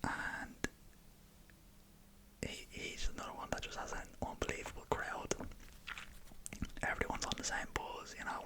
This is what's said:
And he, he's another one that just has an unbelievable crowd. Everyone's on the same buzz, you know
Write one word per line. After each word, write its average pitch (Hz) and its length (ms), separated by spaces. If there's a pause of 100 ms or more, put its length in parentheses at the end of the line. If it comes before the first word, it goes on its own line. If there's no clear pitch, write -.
And - 640 (1800)
he, - 240
he's - 440
another - 220
one - 160
that - 100
just - 160
has - 160
an - 140 (200)
unbelievable - 600
crowd. - 460 (1500)
Everyone's - 420
on - 120
the - 60
same - 300
buzz, - 440
you - 80
know - 200